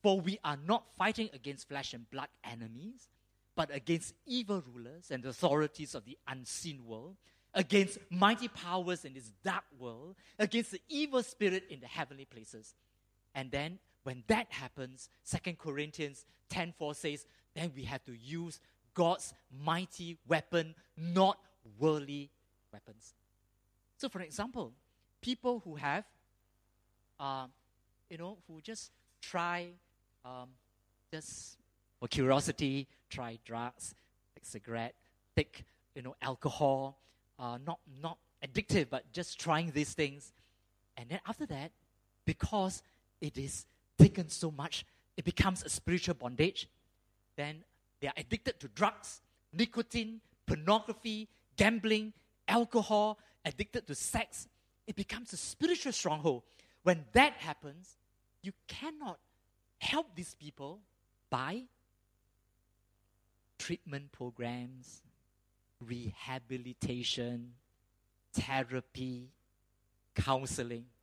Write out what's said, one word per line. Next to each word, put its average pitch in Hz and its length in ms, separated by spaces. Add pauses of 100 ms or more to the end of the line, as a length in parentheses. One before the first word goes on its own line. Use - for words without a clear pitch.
"For 196 180
we 190 240
are 147 200
not 202 200 (120)
fighting 220 360
against 139 360
flesh 139 260
and 117 160
blood 135 180 (160)
enemies, 120 640 (480)
but 151 180
against 170 400 (120)
evil 208 360 (100)
rulers 123 380
and 123 140
authorities 147 720
of 110 100
the 123 140 (100)
unseen 131 560
world, 117 320 (380)
against 196 440 (120)
mighty 202 380
powers 175 560
in 135 100
this 113 180 (100)
dark 190 220 (140)
world, 127 360 (240)
against 226 340
the 185 160
evil 285 340
spirit 185 480
in 139 100
the 123 60
heavenly 139 400
places." 110 480 (600)
And 131 160
then 151 280 (240)
when 127 240
that 220 240
happens, 131 580 (160)
Second 175 340
Corinthians 147 680 (240)
ten 175 280
four 151 160
says, 147 320 (280)
then 156 200
we 131 100
have 127 200
to 127 80
use 151 480 (340)
God's 175 380 (320)
mighty 170 640
weapon, 160 480 (220)
not 175 420 (400)
worldly 143 520 (420)
weapons. 107 420 (840)
So 269 100
for 185 120
example, 185 520 (480)
people 247 440
who 160 100
have, 147 300 (1160)
uh, 135 260 (640)
you 170 80
know, 180 300
who 156 160
just - 300 (280)
try, 175 480 (560)
um, 127 240 (640)
just - 460 (420)
for 120 80
curiosity, 135 800 (220)
try 117 340
drugs, 117 500 (400)
take - 120
cigarette, 117 480 (420)
take, - 280 (300)
you 139 80
know, 127 200
alcohol, 135 760 (400)
uh, 123 280
not, 165 140 (220)
not 160 140 (280)
addictive, 151 440
but - 240
just - 260
trying 165 340
these 143 200
things. 143 400 (640)
And 120 140
then 185 160
after 226 200
that, 147 260 (520)
because - 580 (380)
it 151 160
is 139 300 (320)
taken 160 300
so - 220
much, - 360 (300)
it - 80
becomes 180 400
a - 40
spiritual - 460
bondage. 123 540 (680)
Then 151 280 (360)
they 143 60
are 135 100
addicted - 440
to 131 80
drugs, - 520 (320)
nicotine, 226 680 (260)
pornography, 214 840 (280)
gambling, 214 560 (340)
alcohol, 214 720 (260)
addicted - 440
to 143 80
sex. - 500 (400)
It 214 80
becomes 214 380
a 185 40
spiritual - 560
stronghold. 151 520 (400)
When 165 280
that 277 220
happens, 156 640 (460)
you 190 100 (160)
cannot 294 500 (600)
help - 360
these 180 220
people 147 420 (500)
by 143 340 (2000)
treatment 143 540
programs, 123 920 (800)
rehabilitation, 123 1700 (800)
therapy, 127 1000 (840)
counseling. 127 680 (180)